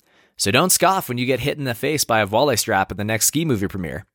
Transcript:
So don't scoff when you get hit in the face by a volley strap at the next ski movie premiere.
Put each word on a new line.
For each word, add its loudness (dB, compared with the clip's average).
So -2
don't 4
scoff 2
when -6
you -2
get 0
hit -2
in -8
the -4
face -2
by 2
a 2
volley 2
strap 0
at -8
the -6
next 0
ski 0
movie 0
premiere. -8